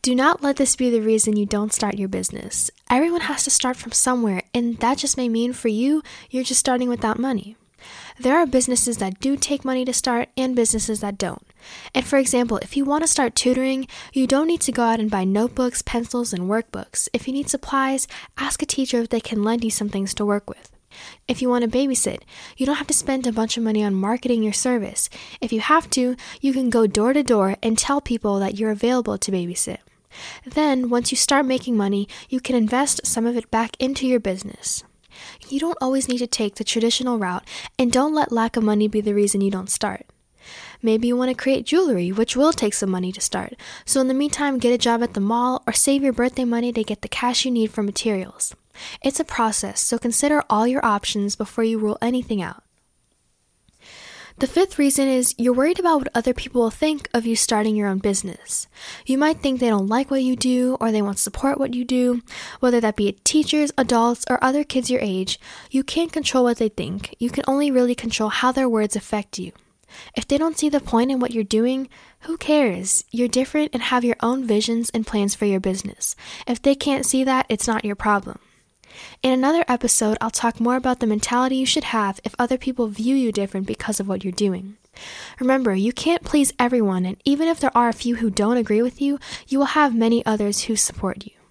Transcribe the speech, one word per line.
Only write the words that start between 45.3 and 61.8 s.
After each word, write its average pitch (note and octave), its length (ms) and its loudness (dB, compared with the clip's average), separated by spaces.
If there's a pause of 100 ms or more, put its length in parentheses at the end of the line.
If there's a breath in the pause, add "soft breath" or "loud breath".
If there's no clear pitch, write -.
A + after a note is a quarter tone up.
or A3+ 60 -2
save C#4 320 2
your C4+ 80 2
birthday B3+ 320 -2
money A#3 280 -2
to A3+ 120 -2
get G#3 180 -8
the A3 60 -12
cash - 360 -2
you C4 60 -2
need A3 220 0
for G#3+ 100 -2
materials. G3+ 720 -4 (480 loud breath)
It's C4+ 180 0
a D#4 40 0
process, G#3 560 -2
so - 180 0
consider C#4+ 520 2
all A3 160 4
your B3+ 180 0
options G3+ 520 -2
before A3+ 280 -4
you A3+ 140 0
rule G#3 240 -2
anything A#3+ 400 -2
out. - 200 -10 (1700 loud breath)
The C4 120 0
fifth F#4+ 320 2
reason C#4 260 4
is B3+ 320 4
you're B3 160 4
worried D4 240 2
about E4 220 6
what C4 120 -6
other A#3+ 220 2
people - 280 0
will A3+ 80 4
think D4+ 440 -2
of A#3 100 2
you A3+ 120 0
starting G#3+ 400 2
your G#3 100 0
own F#3+ 120 0
business. - 680 -4 (400 loud breath)
You C4 100 0
might D#4 220 2
think C4 220 0
they B3 80 4
don't G3+ 180 2
like B3 240 0
what C4+ 140 2
you B3+ 100 2
do B3+ 460 2
or A3+ 100 0
they G#3+ 120 2
won't G3+ 180 -2
support C#4 360 -2
what C4+ 160 -4
you B3 120 -4